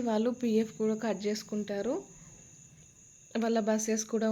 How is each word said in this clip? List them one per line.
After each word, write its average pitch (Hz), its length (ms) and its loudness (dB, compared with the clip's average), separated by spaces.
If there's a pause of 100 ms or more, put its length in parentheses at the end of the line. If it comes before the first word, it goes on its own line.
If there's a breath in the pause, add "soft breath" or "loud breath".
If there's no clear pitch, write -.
వాళ్ళు 220 220 2 (120)
పీఎఫ్ 220 380 2
కూడా 220 240 2
కట్ 202 240 -2
చేసుకుంటారు. 208 680 -2 (1500 loud breath)
వాళ్ళ 226 240 2
బస్సెస్ 220 440 0
కూడా 220 200 2